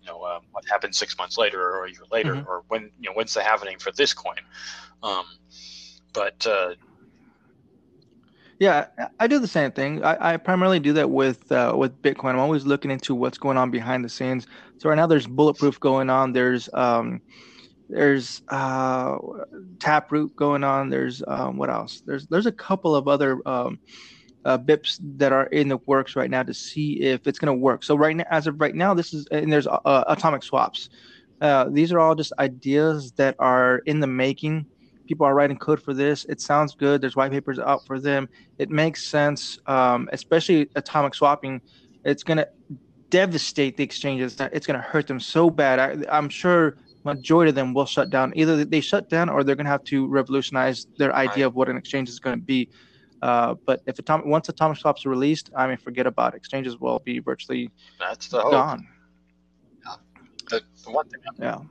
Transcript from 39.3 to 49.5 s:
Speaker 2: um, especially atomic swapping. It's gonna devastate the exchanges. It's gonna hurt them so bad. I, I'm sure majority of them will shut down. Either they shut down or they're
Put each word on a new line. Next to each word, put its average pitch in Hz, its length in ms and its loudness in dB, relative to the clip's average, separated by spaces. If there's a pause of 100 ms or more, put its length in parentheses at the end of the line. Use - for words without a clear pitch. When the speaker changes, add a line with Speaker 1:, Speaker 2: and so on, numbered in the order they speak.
Speaker 2:
um, 127 460 2
especially 165 640 2
atomic 143 400 -2
swapping. 143 440 0 (440)
It's 143 180 0
gonna 156 240 0 (640)
devastate 165 640 2
the 147 60 -2
exchanges. 131 540 -4 (160)
It's - 140 -6
gonna 135 140 -2
hurt 147 280 -2
them 131 120 -4
so 165 300 4
bad. 143 300 4
I, 143 360 0
I'm 147 120 0
sure 165 480 2 (280)
majority 156 460 4
of 131 60 2
them 131 180 -2
will 139 120 2
shut 131 220 0
down. 131 280 0
Either 156 280 2
they 151 160 0
shut - 300 -2
down 170 180 2
or 139 140 0
they're 135 140 2